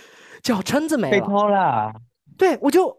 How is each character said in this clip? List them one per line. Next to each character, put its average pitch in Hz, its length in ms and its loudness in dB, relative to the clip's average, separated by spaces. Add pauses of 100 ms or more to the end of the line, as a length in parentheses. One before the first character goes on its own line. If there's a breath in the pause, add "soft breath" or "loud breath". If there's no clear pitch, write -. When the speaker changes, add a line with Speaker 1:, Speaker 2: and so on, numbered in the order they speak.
(420 loud breath)
Speaker 1:
脚 208 200 -2
踭 294 260 -2
子 302 80 -2
没 175 160 -2
了。 202 80 2
Speaker 2:
被 - 0 -
偷 202 300 0
了。 127 440 0 (440)
Speaker 1:
对， 349 240 2
我 277 100 2
就， 349 260 2